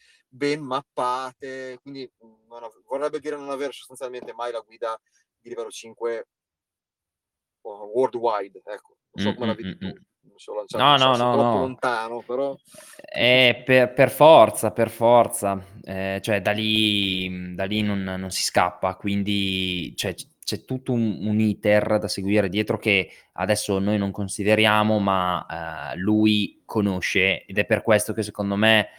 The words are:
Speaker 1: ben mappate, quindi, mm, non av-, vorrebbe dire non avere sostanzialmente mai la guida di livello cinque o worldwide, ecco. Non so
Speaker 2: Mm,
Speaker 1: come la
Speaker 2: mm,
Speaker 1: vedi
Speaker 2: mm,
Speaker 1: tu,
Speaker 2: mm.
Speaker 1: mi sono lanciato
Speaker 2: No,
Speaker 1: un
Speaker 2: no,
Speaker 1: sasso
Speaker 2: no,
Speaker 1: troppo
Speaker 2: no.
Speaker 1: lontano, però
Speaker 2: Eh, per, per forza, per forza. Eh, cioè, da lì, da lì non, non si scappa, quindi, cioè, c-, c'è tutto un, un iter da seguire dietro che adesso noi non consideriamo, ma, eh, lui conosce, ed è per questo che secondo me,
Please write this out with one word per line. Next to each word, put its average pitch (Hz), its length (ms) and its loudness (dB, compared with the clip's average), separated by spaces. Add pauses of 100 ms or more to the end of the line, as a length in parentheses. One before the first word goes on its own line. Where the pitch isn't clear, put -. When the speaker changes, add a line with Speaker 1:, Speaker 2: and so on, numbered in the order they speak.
(260)
Speaker 1:
ben 143 360 -6
mappate, 131 1200 -6
quindi, 135 280 -16 (140)
mm, 110 240 -20
non 117 160 -20
av-, 113 220 -18
vorrebbe 147 340 -4
dire 147 160 -8
non 139 140 -12
avere 135 240 -6
sostanzialmente 123 600 -14
mai 117 200 -8
la 113 80 -8
guida 113 360 -10 (400)
di - 120 -20
livello 117 200 -10
cinque 113 600 -8 (1300)
o 104 300 -14
worldwide, 113 720 -2
ecco. - 320 -16 (180)
Non 98 120 -4
so 104 60 0
Speaker 2:
Mm, - 40 -4
Speaker 1:
come 117 120 -6
la 107 60 0
Speaker 2:
mm, - 40 -12
Speaker 1:
vedi 95 120 -10
Speaker 2:
mm, 87 80 -12
Speaker 1:
tu, - 100 -12
Speaker 2:
mm. - 100 -12 (240)
Speaker 1:
mi - 160 -20
sono 107 220 -12
lanciato 107 240 -6
Speaker 2:
No, 143 80 6
Speaker 1:
un 143 60 6
Speaker 2:
no, 131 160 4
Speaker 1:
sasso 120 120 0
Speaker 2:
no, 123 80 2
Speaker 1:
troppo 117 200 2
Speaker 2:
no. 104 60 0
Speaker 1:
lontano, 120 600 -4
però 135 340 -6 (580)
Speaker 2:
Eh, 123 520 4
per, 127 280 4
per 135 160 6
forza, 120 600 8
per 113 180 0
forza. 107 720 2 (220)
Eh, 95 400 -6
cioè, 101 180 0
da 101 100 0
lì, 98 1000 -2
da 92 120 -6
lì 107 160 -2
non, 101 220 -2
non 92 280 -6
si - 120 -6
scappa, 92 520 0
quindi, 95 1040 -2
cioè, 95 160 -4
c-, - 140 -16 (140)
c'è - 220 -8
tutto 131 300 -6
un, 107 340 -2
un 107 140 2
iter 104 580 2
da 101 80 -6
seguire 101 400 0
dietro 107 300 -2
che 98 340 2 (220)
adesso 98 460 -4
noi 104 180 0
non 98 140 -2
consideriamo, 107 880 2
ma, 85 920 -4
eh, 69 60 -10
lui 107 640 0
conosce, 95 800 0
ed 95 140 -10
è 101 80 2
per 104 160 0
questo 107 320 2
che 107 100 -2
secondo 101 320 -4
me, 107 320 4 (120)